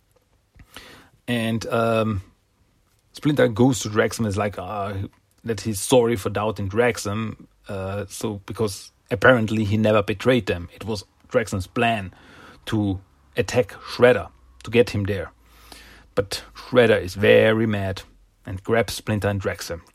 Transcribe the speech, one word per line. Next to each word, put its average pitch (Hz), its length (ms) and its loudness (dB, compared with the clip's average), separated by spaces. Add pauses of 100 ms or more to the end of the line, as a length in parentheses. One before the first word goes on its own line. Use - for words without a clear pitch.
(1300)
And, 113 380 -2
um, 113 560 0 (920)
Splinter 135 360 2
goes 120 320 4
to - 80 -6
Draxum 110 320 0
and 113 80 0
is 98 80 -2
like, 104 220 -2
uh, 101 360 -8 (500)
that 113 160 -6
he's 110 180 -6
sorry 120 380 2
for 101 120 -4
doubting 101 400 -4
Draxum, 110 760 -2 (220)
uh, 98 400 -8
so 104 380 -8
because - 440 -6 (220)
apparently 113 500 4
he 104 140 0
never 107 260 4
betrayed 110 440 0
them. 85 280 -6
It - 100 -16
was - 200 -6 (240)
Draxum's 107 400 -4
plan 113 440 -2 (520)
to 101 340 -2 (380)
attack - 380 0
Shredder, 117 540 2 (380)
to - 40 -12
get 120 200 4
him 101 140 -2
there. 95 260 -4 (840)
But - 300 -4 (100)
Shredder 113 460 4
is - 140 -8
very 110 520 4
mad 98 360 -4 (420)
and 98 180 -10
grabs 113 320 0
Splinter 101 340 -2
and 101 120 -2
drags 95 300 -8
him. 82 120 -12 (120)